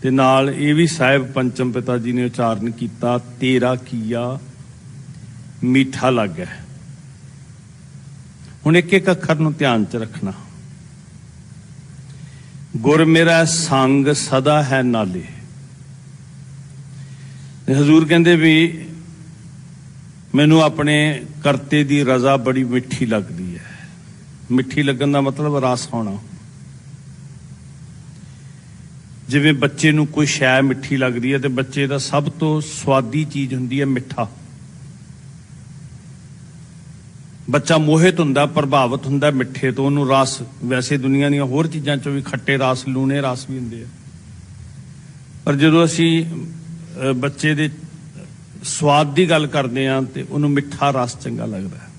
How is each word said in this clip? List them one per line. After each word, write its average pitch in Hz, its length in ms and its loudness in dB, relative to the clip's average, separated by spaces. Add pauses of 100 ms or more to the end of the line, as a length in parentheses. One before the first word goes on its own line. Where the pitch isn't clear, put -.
ਤੇ 135 80 0
ਨਾਲ 135 400 4
ਇਹ 143 240 0
ਵੀ 165 120 4
ਸਾਹਿਬ 131 460 2
ਪੰਚਮ 127 400 -2
ਪਿਤਾ 123 260 -2
ਜੀ 120 140 -4
ਨੇ 123 120 0
ਉਚਾਰਨ 117 460 -2
ਕੀਤਾ, 120 480 -4
"ਤੇਰਾ 127 580 0
ਕੀਆ 120 640 -6 (1300)
ਮਿੱਠਾ 131 460 2
ਲੱਗੈ।" 95 360 -2 (2250)
ਹੁਣ 160 100 6
ਇੱਕ 175 160 2
ਇੱਕ 190 180 4
ਅੱਖਰ 165 260 0
ਨੂੰ 151 160 0
ਧਿਆਨ 123 320 2
'ਚ - 120 -8
ਰੱਖਣਾ। 107 360 -6 (2500)
"ਗੁਰ 147 280 4
ਮੇਰਾ 165 400 6
ਸੰਗ 135 640 2
ਸਦਾ 147 560 2
ਹੈ 131 180 0
ਨਾਲੇ।" 104 420 -2 (2500)
ਤੇ 131 80 2
ਹਜ਼ੂਰ 147 300 6
ਕਹਿੰਦੇ 170 320 6
ਵੀ 160 500 4 (1500)
ਮੈਨੂੰ 156 280 6
ਆਪਣੇ 151 600 2 (180)
ਕਰਤੇ 143 420 2
ਦੀ 143 200 2
ਰਜ਼ਾ 131 320 4
ਬੜੀ 127 280 0
ਮਿੱਠੀ 123 420 -2
ਲੱਗਦੀ 90 520 -4
ਹੈ। - 60 -16 (840)
ਮਿੱਠੀ 131 320 0
ਲੱਗਣ 139 300 4
ਦਾ 143 80 4
ਮਤਲਬ 139 440 0
ਰਸ 123 300 0
ਹੋਣਾ। 104 240 -4 (3000)
ਜਿਵੇਂ 147 240 4
ਬੱਚੇ 143 400 2
ਨੂੰ 151 140 4
ਕੋਈ 151 200 0
ਸ਼ੈ 135 360 2
ਮਿੱਠੀ 135 340 0
ਲੱਗਦੀ 127 360 0
ਹੈ 139 60 2
ਤੇ 135 100 -2
ਬੱਚੇ 135 380 -2
ਦਾ 139 120 -2
ਸਭ 143 320 -2
ਤੋਂ 156 300 -2
ਸਵਾਦੀ 135 640 -2
ਚੀਜ਼ 139 300 -6
ਹੁੰਦੀ 127 260 -4
ਹੈ 139 60 0
ਮਿੱਠਾ। 123 420 -4 (3250)
ਬੱਚਾ 151 280 2
ਮੋਹਿਤ 160 420 4
ਹੁੰਦਾ, 143 260 2
ਪ੍ਰਭਾਵਿਤ 135 600 0
ਹੁੰਦਾ 143 240 2
ਮਿੱਠੇ 131 420 -2
ਤੋਂ, 135 140 -2
ਉਹਨੂੰ 143 240 0
ਰਸ, 135 320 2 (220)
ਵੈਸੇ 127 340 -2
ਦੁਨੀਆ 139 320 2
ਦੀਆਂ 143 140 0
ਹੋਰ 139 220 0
ਚੀਜ਼ਾਂ 151 300 -4
ਚੋਂ 139 160 -4
ਵੀ 139 100 -4
ਖੱਟੇ 139 340 -2
ਰਸ, 131 320 0
ਲੂਣੇ 135 320 0
ਰਸ 131 300 -4
ਵੀ 135 80 -8
ਹੁੰਦੇ 117 240 -10
ਆ, 120 40 -16 (1600)
ਪਰ 143 120 0
ਜਦੋਂ 160 280 6
ਅਸੀਂ, 165 400 2
ਅ, - 880 -8
ਬੱਚੇ 143 420 -2
ਦੇ 151 160 -2 (920)
ਸਵਾਦ 147 520 2
ਦੀ 175 160 2
ਗੱਲ 156 160 2
ਕਰਦੇ 135 420 -2
ਹਾਂ 131 140 0
ਤੇ 127 280 -8
ਉਹਨੂੰ 147 200 0
ਮਿੱਠਾ 143 400 0
ਰਸ 123 280 -2
ਚੰਗਾ 117 280 -8
ਲੱਗਦਾ 98 300 -8
ਹੈ। - 120 -18 (100)